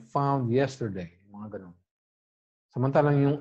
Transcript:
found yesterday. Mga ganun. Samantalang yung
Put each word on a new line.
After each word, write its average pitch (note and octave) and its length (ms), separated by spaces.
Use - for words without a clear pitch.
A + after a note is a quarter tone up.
found C#3 400
yesterday. A#2 640
Mga G2+ 280
ganun. F2+ 160
Samantalang C#3+ 460
yung C#3+ 200